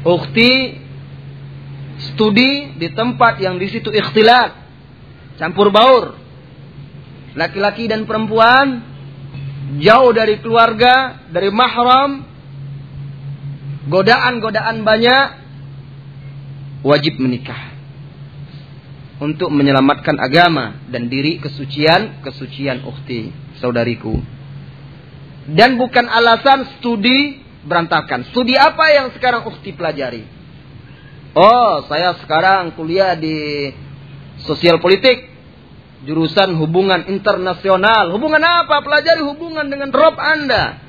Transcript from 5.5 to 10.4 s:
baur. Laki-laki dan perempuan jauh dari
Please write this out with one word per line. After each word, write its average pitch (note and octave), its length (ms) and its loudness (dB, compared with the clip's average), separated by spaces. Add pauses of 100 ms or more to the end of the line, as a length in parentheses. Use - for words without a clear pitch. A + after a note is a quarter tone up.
baur. A3 480 4 (1200)
Laki-laki G3+ 520 -4
dan A3 200 -4
perempuan A3+ 720 2 (1000)
jauh A#3 320 6
dari G#3+ 280 0